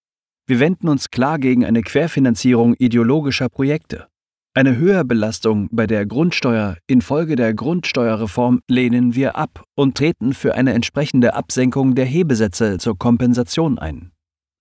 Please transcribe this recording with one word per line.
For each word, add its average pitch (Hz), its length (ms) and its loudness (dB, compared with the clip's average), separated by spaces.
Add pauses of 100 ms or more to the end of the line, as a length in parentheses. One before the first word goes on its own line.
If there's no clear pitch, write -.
(460)
Wir 127 140 2
wenden 165 300 0
uns 139 200 -2
klar 147 300 -2
gegen 127 260 2
eine 113 160 0
Querfinanzierung 123 960 2
ideologischer 127 720 0
Projekte. - 600 -6 (460)
Eine 131 220 4
Höherbelastung 113 960 0
bei 113 160 0
der 104 180 0
Grundsteuer 113 800 -2
infolge 143 500 0
der 117 200 0
Grundsteuerreform 120 1040 -2 (100)
lehnen 123 460 2
wir 131 220 -2
ab - 260 -8 (100)
und 139 240 0
treten 139 360 -2
für - 200 -2
eine 127 200 0
entsprechende 120 600 0
Absenkung 131 600 0
der 131 100 0
Hebesätze 117 720 0
zur 110 220 -4
Kompensation 123 800 0
ein. 78 320 -12 (500)